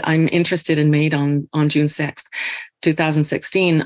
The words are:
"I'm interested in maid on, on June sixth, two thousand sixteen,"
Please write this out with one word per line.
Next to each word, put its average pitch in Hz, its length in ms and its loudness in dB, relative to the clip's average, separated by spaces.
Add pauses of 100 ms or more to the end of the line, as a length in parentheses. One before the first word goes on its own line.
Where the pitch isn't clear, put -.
"I'm 160 240 2
interested 170 500 0
in 151 100 4
maid 151 240 2
on, 143 400 -2
on 151 160 2
June 147 200 2
sixth, - 380 -6 (540)
two 160 120 2
thousand 156 320 0
sixteen," 170 600 0